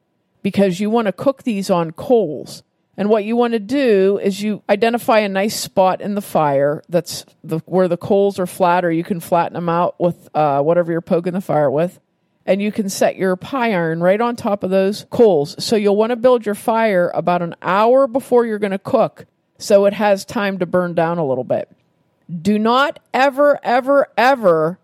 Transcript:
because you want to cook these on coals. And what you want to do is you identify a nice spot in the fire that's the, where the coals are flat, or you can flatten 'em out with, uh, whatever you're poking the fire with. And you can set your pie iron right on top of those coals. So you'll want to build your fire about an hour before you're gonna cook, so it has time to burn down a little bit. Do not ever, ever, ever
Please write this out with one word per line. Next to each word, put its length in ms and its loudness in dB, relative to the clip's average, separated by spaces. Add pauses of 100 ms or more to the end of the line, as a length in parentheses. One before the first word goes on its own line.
(420)
because 380 0
you 100 -2
want 160 0
to 60 -2
cook 300 -2
these 280 -4
on 220 0
coals. 720 -2 (340)
And 140 -2
what 140 2
you 120 -4
want 160 0
to 60 0
do 640 2
is 200 -2
you 280 -4
identify 480 0
a 100 0
nice 260 -2
spot 460 0
in 140 -6
the 80 -6
fire 640 0
that's 380 -6 (180)
the, 220 -6
where 220 0
the 100 -4
coals 400 0
are 80 -2
flat, 380 0
or 60 0
you 140 -2
can 160 -6
flatten 360 -2
'em 120 -6
out 320 0
with, 340 -4
uh, 280 2
whatever 300 0
you're 100 -4
poking 320 -2
the 80 -6
fire 280 0
with. 300 -2 (460)
And 160 0
you 80 -2
can 180 -4
set 280 -2
your 200 -2
pie 360 -4
iron 280 -2
right 200 2
on 160 -2
top 260 -4
of 80 -4
those 400 0
coals. 480 2
So 180 -2
you'll 200 2
want 140 0
to 60 -4
build 300 2
your 80 -2
fire 580 0
about 300 0
an 180 -8
hour 460 4
before 400 0
you're 140 -4
gonna 180 -2
cook, 480 -2 (320)
so 260 4
it 80 2
has 320 0
time 340 -4
to 80 -4
burn 280 -2
down 240 0
a 80 -2
little 180 -2
bit. 240 -4 (720)
Do 160 2
not 400 2 (140)
ever, 500 2
ever, 540 2
ever 680 2